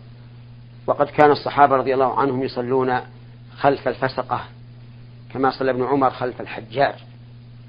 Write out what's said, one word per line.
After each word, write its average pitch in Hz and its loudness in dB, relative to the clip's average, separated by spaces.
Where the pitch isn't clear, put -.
وقد 139 0
كان 147 6
الصحابة 139 2
رضي 131 0
الله 127 0
عنهم 135 0
يصلون 127 -2
خلف 139 0
الفسقة، 123 -4
كما 131 2
صلى 131 -2
ابن 123 0
عمر 131 2
خلف 123 -8
الحجاج، 113 -4